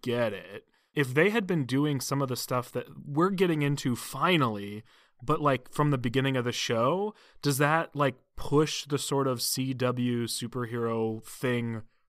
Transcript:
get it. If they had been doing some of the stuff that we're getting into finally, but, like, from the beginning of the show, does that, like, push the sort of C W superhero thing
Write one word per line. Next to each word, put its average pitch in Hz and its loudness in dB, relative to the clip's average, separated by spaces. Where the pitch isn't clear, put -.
get 117 0
it. 95 -12
If 131 0
they 165 6
had 214 0
been 170 0
doing 139 0
some 139 -2
of 131 -2
the 123 -4
stuff 123 -4
that - -6
we're 151 2
getting 175 2
into 139 0
finally, 113 0
but, 147 0
like, 135 2
from 147 2
the 139 2
beginning 131 2
of 120 2
the 120 0
show, 151 0
does 143 2
that, 151 2
like, 139 2
push - 0
the 143 -2
sort 135 0
of 127 -2
C 131 -2
W 123 0
superhero 113 -4
thing 117 -2